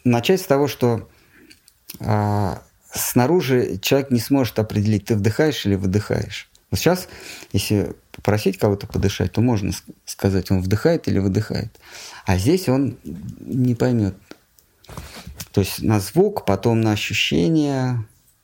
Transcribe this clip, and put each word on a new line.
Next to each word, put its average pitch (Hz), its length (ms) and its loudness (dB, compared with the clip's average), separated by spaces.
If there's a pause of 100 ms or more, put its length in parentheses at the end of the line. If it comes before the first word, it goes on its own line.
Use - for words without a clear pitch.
Начать 123 360 2
с - 40 -10
того, 139 240 2
что, 120 400 -2 (920)
а, 104 600 0 (280)
снаружи 127 880 0
человек 135 320 0
не 120 100 2
сможет 135 380 0
определить, 107 480 0
ты 117 100 2
вдыхаешь 113 500 2
или 98 80 4
выдыхаешь. - 720 -2 (220)
Вот - 100 -2
щас, 175 280 0 (440)
если 101 420 0 (180)
попросить 110 460 0
кого-то 101 280 0
подышать, 95 460 -2
то - 80 0
можно 104 320 0
с-, - 120 -10 (200)
сказать, 95 460 -2
он 92 120 2
вдыхает 127 440 2
или 98 120 2
выдыхает. 101 600 -2 (460)
А 92 140 2
здесь 156 300 2
он 131 360 0
не 120 680 -4
поймет. 117 400 2 (1400)
То 104 80 0
есть - 220 -4
на 104 180 2
звук, 196 440 0
потом 113 360 2
на 110 120 2
ощущения 135 1120 0 (400)